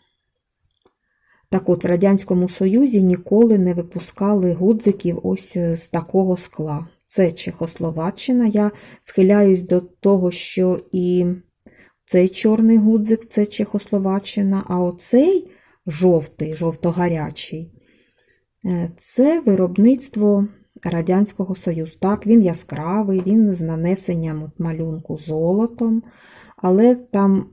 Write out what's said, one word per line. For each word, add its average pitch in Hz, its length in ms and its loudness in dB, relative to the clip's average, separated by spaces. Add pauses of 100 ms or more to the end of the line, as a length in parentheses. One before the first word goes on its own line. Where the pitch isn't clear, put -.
(1500)
Так 190 200 -2
от, 175 140 0
в 175 40 -2
Радянському 185 600 2
Союзі 208 540 2
ніколи 202 540 2
не 180 160 2
випускали 175 800 -2
гудзиків 185 680 0
ось, 190 340 -6
е, 170 200 -2
з - 100 -12
такого 185 500 -2
скла. 156 500 -10 (180)
Це 180 260 0
Чехословаччина. 170 1160 -4
Я 208 240 0 (300)
схиляюсь 190 640 4
до 180 180 0
того, 185 500 0
що 180 480 -2 (120)
і 180 340 0 (800)
цей 185 240 2
чорний 226 480 4
гудзик — 220 520 2
це 208 160 0
Чехословаччина, 196 1200 -4
а 180 140 -2
оцей 254 680 0 (360)
жовтий, 156 680 -2
жовто-гарячий, 165 1160 -4 (920)
е, 170 320 -2
це 302 420 2
виробництво 202 1080 2 (360)
Радянського 185 720 -2
Союзу. 165 440 -6
Так, 202 280 -2
він 226 160 6
яскравий, 180 840 -2
він 208 280 2
з 170 80 -6
нанесенням 165 840 -4
от 156 160 -18
малюнку 160 580 -6
золотом, 220 840 -2 (540)
але 214 380 4
там 196 580 0